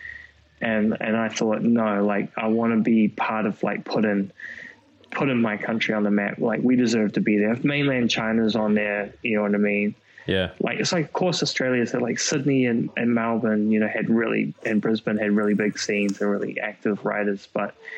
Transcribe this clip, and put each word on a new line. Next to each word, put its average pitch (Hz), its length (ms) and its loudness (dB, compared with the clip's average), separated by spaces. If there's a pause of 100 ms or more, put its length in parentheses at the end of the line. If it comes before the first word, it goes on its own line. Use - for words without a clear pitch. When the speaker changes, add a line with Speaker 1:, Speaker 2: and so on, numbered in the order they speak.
(600)
Speaker 1:
And, 110 380 0
and 110 180 -2
I 110 120 0
thought, 107 320 -2
"No, 110 440 2
like, 101 320 -2
I 113 100 -2
wanna 113 300 2
be 110 320 4
part 110 360 -4
of, - 180 -4
like, 104 220 -4
putting, 101 460 0 (800)
putting 131 300 0
my 107 160 0
country 113 360 -2
on 104 100 0
the 101 80 2
map. 104 280 0
Like, 113 240 0
we 127 120 4
deserve 113 380 2
to 107 80 0
be 104 160 2
there. 104 140 2
If 123 120 -4
mainland 139 460 2
China's 110 460 0
on 107 180 2
there, 104 400 0 (100)
you 113 120 0
know 104 80 2
what 104 120 2
I - 20 2
mean?" 104 360 0 (320)
Speaker 2:
Yeah. 92 260 0 (100)
Speaker 1:
Like, - 180 -4
it's - 140 0
like, 170 100 2
of - 100 -10
course, 175 300 0
Australia's 127 480 0
had, 120 100 0
like, 120 160 -2
Sydney 135 480 2
and, 120 300 0
and 120 180 0
Melbourne, 110 580 0
you 107 100 4
know, 107 80 0
had 110 200 -4
really, 113 440 0 (120)
and 110 160 2
Brisbane 110 360 0
had 104 140 0
really 104 220 2
big 104 240 0
scenes 104 440 -2
and 101 100 0
really 101 300 -4
active 107 420 -4
writers. 104 500 -2
But 101 220 -4 (220)